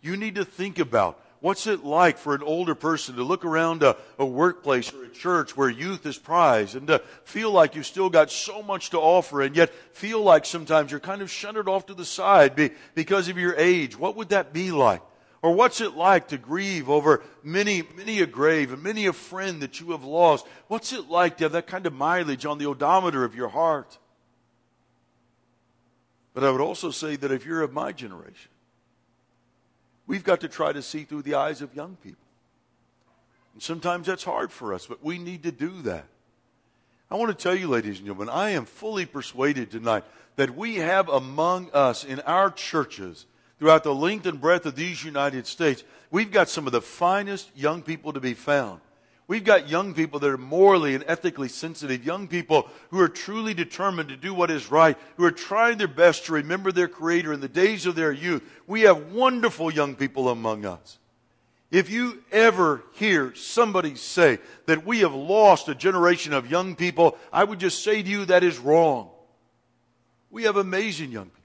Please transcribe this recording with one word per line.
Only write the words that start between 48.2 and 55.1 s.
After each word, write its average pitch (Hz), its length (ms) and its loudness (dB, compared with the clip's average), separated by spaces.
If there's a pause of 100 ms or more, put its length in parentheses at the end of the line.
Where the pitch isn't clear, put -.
found. 117 480 -2 (460)
We've 208 160 -4
got 185 240 4
young 175 260 -2
people 147 280 -2
that 143 80 2
are 135 80 -2
morally 156 580 4
and 139 100 -4
ethically 160 440 -4
sensitive, 139 560 -8
young 175 240 -8
people 160 400 0 (220)
who 185 100 -4
are 170 80 4
truly 220 440 -8
determined 175 560 -6
to 135 60 -14
do 175 180 -10
what 175 160 0
is 127 220 -4
right, 156 260 6 (200)